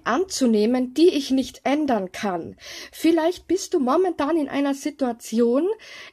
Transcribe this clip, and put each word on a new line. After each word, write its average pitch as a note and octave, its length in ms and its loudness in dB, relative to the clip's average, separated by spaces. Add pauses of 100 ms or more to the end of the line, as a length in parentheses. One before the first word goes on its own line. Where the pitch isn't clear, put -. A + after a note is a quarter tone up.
anzunehmen, B3+ 920 0
die D#4+ 140 6
ich C#4 240 -2
nicht C4 320 -2
ändern C4 480 0
kann. F#3 420 -6 (380)
Vielleicht E4 560 0
bist F#4 260 -2
du F4 60 2
momentan D#4+ 560 0
in D4 120 0
einer C#4+ 240 -2
Situation, B3 920 0 (460)